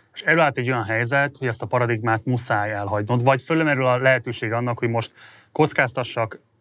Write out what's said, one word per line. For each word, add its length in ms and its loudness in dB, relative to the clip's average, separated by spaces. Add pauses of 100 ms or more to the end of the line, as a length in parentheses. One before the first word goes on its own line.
(140)
És 80 -18
előállt 360 2
egy 120 -2
olyan 140 0
helyzet, 520 0
hogy 120 -4
ezt 140 -4
a 40 -8
paradigmát 580 0
muszáj 480 -2
elhagynod, 520 -2
vagy 180 4
fölmerül 440 0
a 120 4
lehetőség 540 0
annak, 260 -2
hogy 100 0
most 240 -2 (400)
kockáztassak, 880 0 (200)